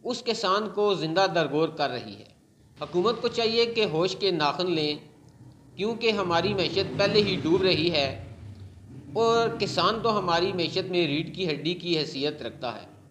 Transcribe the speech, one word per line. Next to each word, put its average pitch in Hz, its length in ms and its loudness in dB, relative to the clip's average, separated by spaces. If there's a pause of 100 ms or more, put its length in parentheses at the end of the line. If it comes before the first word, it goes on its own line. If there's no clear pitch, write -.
उस 240 180 -4
किसान 214 480 0
को 202 260 2
ज़िंदा 160 320 2
दरगोर 160 500 2
कर 143 120 0
रही 107 240 -8
है। 104 120 -18 (520)
हुकूमत 196 440 0
को 247 80 0
चाहिए 233 380 2
कि 226 220 2
होश 165 240 0
के 196 180 0
नाखन 160 380 0
लें, 151 280 0 (760)
क्योंकि 226 360 0
हमारी 185 420 2
मैशियत 196 440 0
पहले 202 240 4
ही 190 160 2
डूब 165 260 2
रही 170 260 4
है 147 160 2 (1080)
और 226 420 2
किसान 196 440 0
तो 233 100 2
हमारी 185 420 0
मैशियत 180 360 -2
में 175 160 2
रीढ़ 147 240 -2
की 185 160 -4
हड्डी 156 300 -2
की 170 180 -2
हैसियत 143 480 -4
रखता 120 280 -8
है। 107 180 -14 (220)